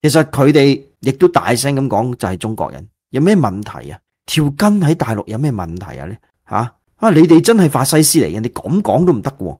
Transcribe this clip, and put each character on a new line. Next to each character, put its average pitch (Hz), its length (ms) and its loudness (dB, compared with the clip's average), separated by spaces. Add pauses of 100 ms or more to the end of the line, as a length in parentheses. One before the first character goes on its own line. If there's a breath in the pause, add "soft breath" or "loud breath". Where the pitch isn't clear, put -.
其 151 80 2
實 156 140 2
佢 139 260 2
哋 139 300 4 (200)
亦 135 120 -2
都 175 160 2
大 110 260 0
聲 135 220 -4
咁 135 120 -2
講 117 280 -2
就 101 120 -6
係 92 80 -4
中 110 200 -8
國 80 160 -6
人， 73 140 -18 (240)
有 131 100 -4
咩 202 160 4
問 104 260 -2
題 113 280 -16
啊？ - 80 -16 (280)
條 147 240 -2
根 208 300 0
喺 160 140 2
大 113 200 -4
陸 101 120 -6
有 110 120 -8
咩 143 140 -2
問 87 260 -8
題 78 200 -16
啊？ 71 80 -14
你， 107 100 -14 (340)
下？ 95 60 -4 (400)
啊， 220 140 0
你 156 120 6
哋 165 180 6
真 226 160 2
係 180 140 4
法 127 140 0
西 156 180 2
斯 156 160 2
嚟 117 80 2
嘅， 87 140 -6
你 117 80 -6
咁 170 340 -4
講 147 220 0
都 175 80 4
唔 107 100 -2
得 135 80 -4
嘅 - 60 -20
喎 87 240 -10